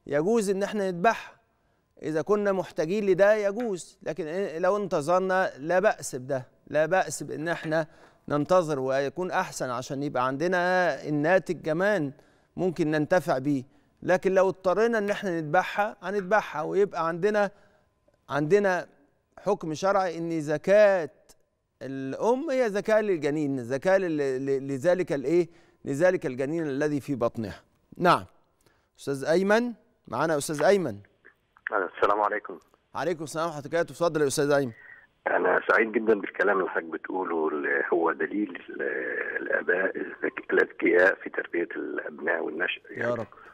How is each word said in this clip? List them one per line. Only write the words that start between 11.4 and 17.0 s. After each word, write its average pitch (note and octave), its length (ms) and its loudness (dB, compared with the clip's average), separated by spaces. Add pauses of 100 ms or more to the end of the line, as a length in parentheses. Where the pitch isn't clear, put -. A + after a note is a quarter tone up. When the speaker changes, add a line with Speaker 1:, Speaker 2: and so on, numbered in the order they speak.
Speaker 1:
كمان E3 460 0 (440)
ممكن D#3+ 340 0
ننتفع D#3 480 2
بيه، C3+ 260 -2 (380)
لكن F#3 320 2
لو F#3 140 4
اضطرينا G#3 500 0
إن G3+ 120 -2
إحنا F#3+ 300 -2
نذبحها F3+ 640 -2
هنذبحها، F#3+ 600 -2
ويبقى E3 460 -2